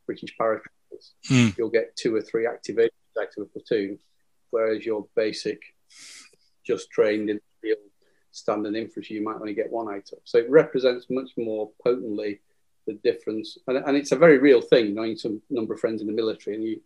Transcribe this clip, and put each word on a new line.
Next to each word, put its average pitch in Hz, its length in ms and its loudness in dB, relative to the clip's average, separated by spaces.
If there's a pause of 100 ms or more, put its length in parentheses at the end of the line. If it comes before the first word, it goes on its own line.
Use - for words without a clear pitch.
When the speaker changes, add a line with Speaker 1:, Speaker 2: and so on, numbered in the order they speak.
Speaker 1:
British - 340 -12
paratroopers. - 720 -6 (180)
Speaker 2:
Mm. 120 280 4
Speaker 1:
You'll 113 120 0
get 113 260 0
two 117 200 -2
or 107 60 -2
three 113 240 -4
activations 101 440 0 (300)
out 101 160 -6
of 104 60 -10
a 98 40 -10
platoon, 101 520 -4 (520)
whereas 110 360 -2
your 107 280 -4
basic, 107 460 -4 (1040)
just - 260 -4
trained 107 380 0
in 107 80 -2
the - 320 -14
field, 107 100 0 (520)
standard 107 460 -4
infantry, 110 400 -10
you 104 80 -6
might 107 160 -6
only 107 140 -8
get 107 160 -4
one 117 220 -6
item. - 320 -14
So - 140 2
it 117 100 0
represents 131 600 4
much 131 260 -4
more 107 340 -4 (140)
potently 107 560 -2 (460)
the 110 80 -6 (100)
difference. 110 540 -2 (100)
And, 127 100 0
and 139 180 -2
it's 139 160 -2
a 131 40 0
very 151 220 8
real 131 240 8
thing, 110 320 4
knowing 113 220 -4
some 107 340 -6
number 113 240 -4
of 104 60 -14
friends 113 200 -2
in 104 60 -8
the 107 60 -4
military, 107 440 -4
and 110 80 -6
you, 107 220 -6